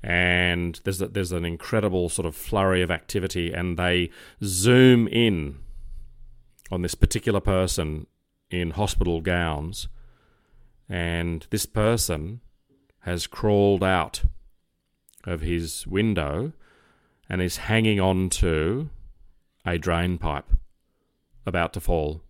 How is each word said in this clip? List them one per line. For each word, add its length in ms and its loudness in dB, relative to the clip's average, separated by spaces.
And 760 2
there's 180 -2
a, 60 -2
there's 240 -4
an 140 -2
incredible 640 0
sort 160 -4
of 100 -6
flurry 460 2
of 100 0
activity, 640 -4
and 260 -4
they 300 2
zoom 640 6
in 520 0
on 120 -4
this 120 -4
particular 460 2
person 680 -2
in 220 -4
hospital 500 0
gowns, 680 -2
and 640 -4
this 140 -2
person 760 -2
has 260 -4
crawled 560 4
out 400 0
of 160 -6
his 480 -4
window 640 -2
and 120 -2
is 140 -2
hanging 460 2
on 280 2
to 600 0
a 120 -2
drain 400 0
pipe 340 -2
about 260 0
to 80 -8
fall. 500 -2